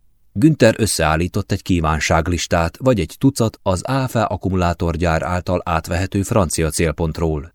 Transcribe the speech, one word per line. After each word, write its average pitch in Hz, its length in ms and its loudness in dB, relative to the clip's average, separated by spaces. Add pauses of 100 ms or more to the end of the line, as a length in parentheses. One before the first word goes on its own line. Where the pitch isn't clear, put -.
(320)
Günther 123 460 4
összeállított 82 760 0
egy 101 100 -2
kívánságlistát 82 1200 0
vagy 131 200 2
egy - 180 -4
tucat 127 460 0
az 92 240 0
A 131 200 -2
F - 80 -6
A 110 140 2
akkumulátorgyár 87 920 0
által 90 440 -2
átvehető 90 580 -2
francia 87 460 0
célpontról, 80 840 -2